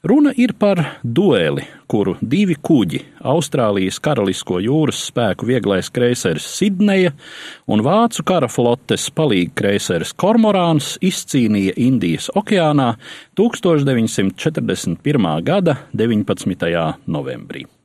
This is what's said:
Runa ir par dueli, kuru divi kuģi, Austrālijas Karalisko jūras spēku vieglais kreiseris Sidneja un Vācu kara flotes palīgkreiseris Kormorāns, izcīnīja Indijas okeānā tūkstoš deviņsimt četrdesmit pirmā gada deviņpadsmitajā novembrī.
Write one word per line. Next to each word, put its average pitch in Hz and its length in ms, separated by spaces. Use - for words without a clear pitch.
Runa 285 320
ir 240 240
par 202 160
dueli, 117 640
kuru 95 320
divi 175 320
kuģi, 104 480
Austrālijas 107 640
Karalisko 98 640
jūras 139 480
spēku 110 400
vieglais 101 400
kreiseris 120 640
Sidneja 190 640
un 107 160
Vācu 208 480
kara 151 220
flotes 120 680
palīgkreiseris 101 960
Kormorāns, 190 880
izcīnīja 107 800
Indijas 101 560
okeānā 151 540
tūkstoš 170 560
deviņsimt 110 480
četrdesmit 90 640
pirmā 85 400
gada 165 380
deviņpadsmitajā 92 920
novembrī. 65 560